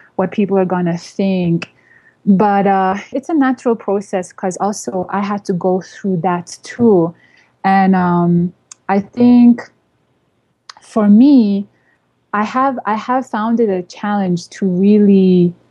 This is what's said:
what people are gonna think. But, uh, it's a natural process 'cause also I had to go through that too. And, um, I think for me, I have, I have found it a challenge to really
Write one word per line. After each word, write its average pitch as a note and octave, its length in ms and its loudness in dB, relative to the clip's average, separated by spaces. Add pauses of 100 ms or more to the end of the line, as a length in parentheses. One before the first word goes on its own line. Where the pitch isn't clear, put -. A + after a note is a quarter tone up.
(160)
what F#3+ 160 -4
people G3 260 -2
are F#3 80 0
gonna F3 320 -4
think. F3+ 720 -4 (560)
But, G3+ 420 2
uh, F#3+ 280 0 (160)
it's C#4 180 -10
a F4 40 -8
natural C4 420 0
process G3 560 -6
'cause F#3 260 -8
also F#3+ 520 -6
I G3 120 -6
had G3+ 240 -6
to G3+ 80 -4
go F#3 280 -2
through F#3+ 360 -8
that F3 460 -6
too. F3+ 500 0 (520)
And, F#3+ 280 2
um, F3 600 0 (360)
I G3+ 100 0
think A#3+ 640 4 (1200)
for G#3+ 260 -2
me, G#3 600 4 (680)
I G#3 100 -2
have, B3+ 440 -4
I G#3+ 80 -4
have B3 320 -4
found A#3 320 -4
it A3+ 100 0
a F3+ 140 -4
challenge F#3+ 640 -4
to - 160 -8
really F#3+ 880 2 (180)